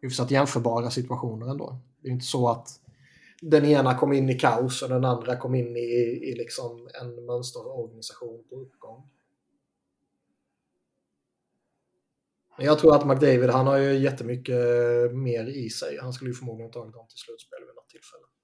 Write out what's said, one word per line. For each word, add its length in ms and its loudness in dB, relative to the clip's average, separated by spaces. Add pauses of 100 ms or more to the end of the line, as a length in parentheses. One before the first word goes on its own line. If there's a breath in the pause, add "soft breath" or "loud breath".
hyfsat 300 -2
jämförbara 580 2
situationer 580 -6
ändå. 320 -10 (220)
Det 60 -12
är 40 -4
inte 140 -6
så 240 2
att 180 -4 (720 soft breath)
den 240 6
ena 320 6
kom 160 2
in 160 2
i 100 0
kaos 420 2
och 80 -6
den 160 2
andra 320 0
kom 180 -4
in 220 -2
i, 420 0 (120)
i 60 -8
liksom 520 -10 (120)
en 240 -14
mönsterorganisation 1200 -10
på 60 -16
uppgång. 540 -20 (3500)
Men 80 -4
jag 140 6
tror 160 8
att 120 4
McDavid, 420 4
han 180 2
har 100 4
ju 160 2
jättemycket 640 -2 (580)
mer 320 -4
i 240 -8
sig. 320 -8
Han 120 -10
skulle 160 -10
ju 60 -8
förmodligen 360 -14
tagit 220 -16
dem 140 -20
till 100 -20
slutspel 420 -20
vid 160 -20
något 140 -20
tillfälle. 360 -20 (180)